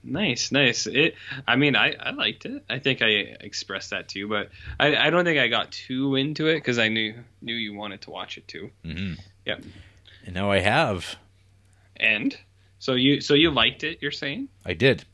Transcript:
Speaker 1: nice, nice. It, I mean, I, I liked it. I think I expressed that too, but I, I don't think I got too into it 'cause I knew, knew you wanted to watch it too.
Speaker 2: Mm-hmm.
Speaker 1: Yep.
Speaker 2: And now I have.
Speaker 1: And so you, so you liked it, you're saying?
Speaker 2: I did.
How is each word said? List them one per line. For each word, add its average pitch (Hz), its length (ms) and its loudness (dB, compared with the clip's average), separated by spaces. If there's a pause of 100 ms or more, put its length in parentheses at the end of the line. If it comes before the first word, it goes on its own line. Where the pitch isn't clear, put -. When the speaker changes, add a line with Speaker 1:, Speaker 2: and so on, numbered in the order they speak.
Speaker 1:
nice, 139 480 -2
nice. 135 360 4
It, 139 280 2 (320)
I 120 80 4
mean, 139 200 4
I, 123 180 4
I 131 180 -6
liked - 340 -6
it. 277 240 -12
I 127 100 -4
think - 220 0
I 117 60 2 (320)
expressed - 520 -10
that 92 180 -8
too, 98 180 -8
but 104 220 -4 (300)
I, 127 180 4
I 135 120 4
don't 175 140 4
think 160 160 2
I 120 80 4
got 113 240 -2
too 135 440 -4
into 151 320 0
it 160 160 2
'cause 120 160 0
I 110 100 4
knew, 110 240 -2 (280)
knew 117 140 -6
you 107 200 -6
wanted 101 260 -10
to - 80 -20
watch 92 280 -12
it - 100 -20
too. - 240 -14 (120)
Speaker 2:
Mm-hmm. 82 300 -6 (320)
Speaker 1:
Yep. - 180 -6 (600)
Speaker 2:
And 90 100 -12
now 101 160 0
I 98 80 6
have. 104 560 2 (800)
Speaker 1:
And 110 400 0 (440)
so 135 140 -2
you, 135 280 4
so 147 120 2
you 160 180 6
liked 123 320 2
it, 165 180 -6
you're 160 100 -4
saying? 156 380 -8 (160)
Speaker 2:
I 90 80 -4
did. 113 300 2 (100)